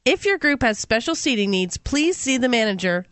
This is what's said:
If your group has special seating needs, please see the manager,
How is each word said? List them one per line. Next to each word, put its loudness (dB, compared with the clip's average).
If 2
your 2
group 0
has 0
special -2
seating 0
needs, 0
please 0
see -2
the 2
manager, 0